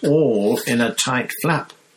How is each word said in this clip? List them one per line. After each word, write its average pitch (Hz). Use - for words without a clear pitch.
all 120
in 120
a 113
tight 127
flap, 156